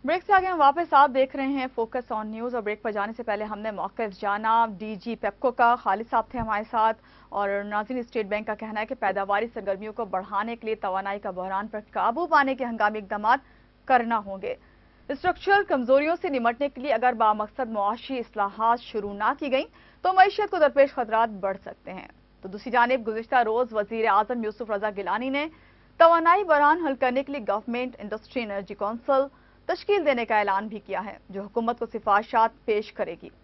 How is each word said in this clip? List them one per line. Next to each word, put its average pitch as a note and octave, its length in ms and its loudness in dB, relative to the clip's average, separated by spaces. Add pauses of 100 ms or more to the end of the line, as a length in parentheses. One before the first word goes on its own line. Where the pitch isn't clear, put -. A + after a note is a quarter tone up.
ब्रेक F4 180 0
से G4+ 100 2
आगे F#4+ 140 4
हम F4+ 100 -2
वापस, D4+ 360 4
आप C#4+ 160 8
देख C4+ 260 0
रहे C4+ 120 -2
हैं C4+ 220 -2
Focus A#3+ 420 -6
on G#3+ 220 -6
News A#3 220 -8
और A#3 60 -2
ब्रेक G#3 220 -4
पर A3+ 80 -2
जाने G#3 220 -4
से A#3+ 100 -10
पहले G#3+ 220 -4
हमने G#3+ 260 -8
मौक़िफ़ G3 400 -6
जाना A3 540 2 (140)
डीजी G#3+ 380 -8
पेप्को A3+ 340 -2
का। A#3+ 240 4
खालिद A3 320 -2
साहब A3+ 260 0
थे B3+ 40 -6
हमारे A3 280 -4
साथ A3 280 0 (380)
और G3+ 320 -2
नाज़रीन, G#3 400 -6
स्टेट A3 240 -6
बैंक G#3+ 200 -4
का G#3+ 80 -4
कहना A3 240 -8
है G#3+ 60 -4
कि C4 100 -8
पैदावारी G3+ 520 0
सरगर्मियों G3+ 460 -6
को A3+ 140 -6
बढ़ाने G3+ 480 -4
के A3+ 120 -10
लिए A3 100 -2
तवानाई G3 420 -4
का G#3 140 -8
बहरान F#3+ 340 -6
पर G#3+ 120 -10 (140)
काबू A#3 340 0
पाने C#4 280 2
के C4 80 -6
हंगामी G#3+ 360 -2
इक़दामात G#3+ 420 0 (460)
करना A#3 300 2
होंगे। G3 400 -6 (520)
स्ट्रक्चरल F#4 560 2
कमजोरियों C#4+ 500 2
से F4+ 140 -6
निमटने B3+ 400 0
के B3+ 120 -12
लिए C#4+ 120 -4
अगर B3+ 220 2
बामकसद G#3+ 540 0
मुआशी A3+ 480 -4
इस्लाहात A3 640 0
शुरू G3+ 320 -6
ना G#3+ 200 0
की C#4+ 160 -6
गईं C4 160 0 (380)
तो F#4 100 2
मईशत G4 380 4
को F4+ 80 -2
दरपेश C#4 340 4
खतरात A3+ 360 0 (120)
बढ़ F#3+ 180 -2
सकते - 320 -16
हैं। - 180 -14 (340)
तो F#3+ 60 -12
दूसरी G#3 220 -10
जानिब A#3+ 320 2
गुज़िश्ता A3+ 400 0
रोज़ A3+ 320 0
वज़ीर A3 320 -2
आज़म G#3+ 380 2
यूसुफ G#3+ 260 -8
रज़ा G#3 200 -2
गिलानी G3+ 380 -4
ने D4 200 -4 (500)
तवानाई E4+ 440 6
बहरान D#4 420 4
हल C4+ 120 -2
करने C4 260 0
के C#4 80 -12
लिए C#4 120 -8
गवर्नमेंट A#3 580 -4
इंडस्ट्री G#3+ 400 -8
एनर्जी G3+ 340 -8
काउंसिल B3 520 0 (420)
तश्कील F#4 360 0
देने B3 200 2
का G#3+ 140 2
ऐलान G3+ 300 0
भी G#3 100 -10
किया F#3 200 -6
है, G3+ 180 -10 (140)
जो G3 100 -10
हुकूमत A#3 380 -4
को A#3 60 -4
सिफारिशात A3 680 2 (160)
पेश G#3 240 0
करेगी। E3+ 380 -8 (140)